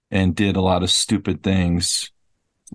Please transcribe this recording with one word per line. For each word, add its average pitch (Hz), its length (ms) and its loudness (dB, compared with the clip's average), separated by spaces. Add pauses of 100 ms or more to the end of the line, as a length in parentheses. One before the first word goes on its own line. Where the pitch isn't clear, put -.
(100)
and 95 240 2
did 101 220 0
a 95 40 0
lot 92 220 2
of 90 80 -2
stupid - 520 -2
things. 87 680 0 (640)